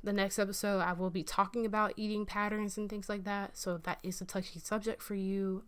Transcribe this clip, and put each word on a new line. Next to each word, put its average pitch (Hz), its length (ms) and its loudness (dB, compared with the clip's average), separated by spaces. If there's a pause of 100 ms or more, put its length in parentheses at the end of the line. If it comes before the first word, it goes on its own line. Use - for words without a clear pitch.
the 202 100 0
next 196 280 2
episode 202 400 2
I 175 140 2
will 180 160 0
be 170 120 0
talking 202 420 2
about 214 320 2
eating 208 300 0
patterns 208 500 0
and 208 140 -2
things 208 180 -6
like 208 140 -2
that. 202 340 -2
So 180 200 0
if 165 80 -8
that 180 180 -2
is 185 180 -4
a 190 40 -4
touchy 185 340 -4
subject 214 420 -2
for - 140 -6
you, 190 540 0